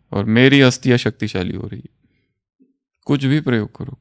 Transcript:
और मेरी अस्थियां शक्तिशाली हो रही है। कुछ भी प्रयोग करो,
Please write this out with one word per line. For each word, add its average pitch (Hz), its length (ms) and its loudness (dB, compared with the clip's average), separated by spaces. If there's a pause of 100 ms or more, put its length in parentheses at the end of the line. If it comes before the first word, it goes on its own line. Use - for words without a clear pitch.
(120)
और 101 140 -4
मेरी 127 360 4
अस्थियां 127 360 2
शक्तिशाली 104 580 -6
हो - 120 -12
रही - 120 -16
है। - 160 -20 (1080)
कुछ 139 200 0
भी 143 160 0
प्रयोग 113 360 -4
करो, - 240 -14